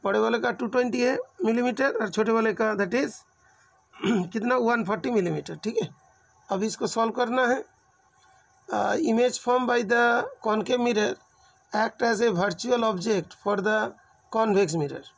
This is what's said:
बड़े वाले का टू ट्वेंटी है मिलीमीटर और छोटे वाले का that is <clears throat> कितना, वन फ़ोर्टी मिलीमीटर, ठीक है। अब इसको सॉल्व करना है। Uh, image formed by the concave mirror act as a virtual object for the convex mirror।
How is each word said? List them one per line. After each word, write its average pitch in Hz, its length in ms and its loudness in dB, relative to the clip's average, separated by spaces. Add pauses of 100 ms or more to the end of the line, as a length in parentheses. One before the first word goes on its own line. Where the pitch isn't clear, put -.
बड़े 208 140 2
वाले 226 200 2
का 240 120 -2
टू 247 160 -6
ट्वेंटी 247 360 0
है 254 160 2 (260)
मिलीमीटर 247 480 0
और 214 160 -2
छोटे 214 240 0
वाले 220 220 2
का 220 180 0
that 196 200 -2
is 262 200 0 (920)
<clears throat> - 20 2
कितना, 214 500 0
वन 233 280 2
फ़ोर्टी 202 260 -4
मिलीमीटर, 170 460 -2
ठीक 214 260 -4
है। - 120 -8 (560)
अब 196 120 -2
इसको 214 240 -4
सॉल्व 226 260 0
करना 247 340 0
है। 247 260 -2 (1000)
Uh, 202 220 0
image 240 440 2
formed 247 280 0
by 240 140 2
the 240 440 2 (220)
concave 220 320 0
mirror 233 340 0 (600)
act 220 280 -2
as 226 180 2
a 233 100 4 (100)
virtual 226 440 0
object 196 440 0
for 202 320 -2
the 214 320 0 (440)
convex 202 380 2
mirror। 143 280 -4 (160)